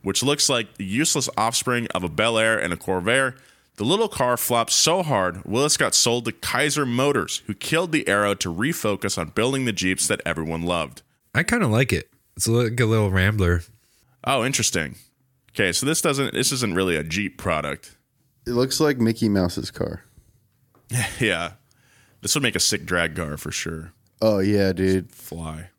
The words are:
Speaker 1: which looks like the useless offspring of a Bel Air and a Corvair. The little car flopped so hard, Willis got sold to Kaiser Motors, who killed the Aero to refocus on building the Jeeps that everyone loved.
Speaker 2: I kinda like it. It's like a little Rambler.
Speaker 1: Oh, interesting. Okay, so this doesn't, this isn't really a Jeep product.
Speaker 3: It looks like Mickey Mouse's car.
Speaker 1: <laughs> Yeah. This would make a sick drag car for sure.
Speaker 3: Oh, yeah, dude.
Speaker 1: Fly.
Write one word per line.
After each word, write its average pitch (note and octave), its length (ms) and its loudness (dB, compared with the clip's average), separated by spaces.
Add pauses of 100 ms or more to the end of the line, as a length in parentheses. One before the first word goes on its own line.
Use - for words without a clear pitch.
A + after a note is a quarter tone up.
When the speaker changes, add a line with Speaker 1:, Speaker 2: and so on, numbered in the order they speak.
Speaker 1:
which F#2+ 220 -2
looks C#3+ 260 2
like A#2 280 -2
the G2+ 80 -6
useless B2+ 520 0
offspring A#2 500 0
of F#2 160 -2
a F2 60 -2
Bel A2 280 0
Air A2 200 4
and F2 160 -2
a E2 40 -4
Corvair. A#2+ 580 0 (400)
The - 80 -4
little G3 240 0
car B2 300 0
flopped A#2 340 0
so F3+ 320 2
hard, F#2+ 420 0
Willis C3+ 320 2
got B2 160 2
sold A#2+ 320 2
to A#2 60 -2
Kaiser C#3+ 540 -2
Motors, B2+ 600 0
who G#2 80 -6
killed E3 380 -2
the D#3 160 0
Aero G2+ 280 2
to F#2 180 -4
refocus G#2 680 -2
on D#2+ 100 -6
building C3 360 0
the A#2 80 0
Jeeps F#2 340 0
that G#2 180 0
everyone E2 380 -2
loved. E2+ 400 -2 (320)
Speaker 2:
I D3 80 2
kinda A#3 240 2
like A#2 260 2
it. - 160 -4 (260)
It's - 120 -2
like A#2 320 2
a A#2+ 60 4
little G#2+ 260 2
Rambler. F#2 500 4 (640)
Speaker 1:
Oh, C3 200 0
interesting. G2 520 -2 (580)
Okay, F#2+ 200 2
so - 120 -2
this D#3 160 0
doesn't, C#3 320 0
this B2 180 0
isn't B2 220 -2
really F2+ 220 2
a D2+ 80 -2
Jeep F2 340 -4
product. D2 580 -4 (520)
Speaker 3:
It A#2+ 40 -6
looks B2+ 280 0
like D3 200 2
Mickey A2+ 300 2
Mouse's F#2+ 400 0
car. - 340 -6 (840)
Speaker 1:
<laughs> - 300 -4
Yeah. F2 320 0 (680)
This - 140 -4
would C#3+ 80 0
make A#2 120 0
a F#2 40 0
sick F2 260 0
drag E2+ 300 0
car D#2 220 -6
for - 140 -8
sure. E2 420 -8 (280)
Speaker 3:
Oh, G#2+ 180 4
yeah, G2 340 2
dude. F#2+ 380 0
Speaker 1:
Fly. E2 680 -12